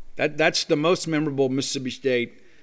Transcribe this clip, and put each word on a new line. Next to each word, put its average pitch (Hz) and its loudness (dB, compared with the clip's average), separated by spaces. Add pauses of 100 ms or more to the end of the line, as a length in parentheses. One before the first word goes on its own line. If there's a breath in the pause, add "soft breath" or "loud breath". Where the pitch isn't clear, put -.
(180)
That, 147 -2
that's 160 2
the 165 2
most 160 2
memorable 147 0
Mississippi 131 -2
State, 123 -2 (220 soft breath)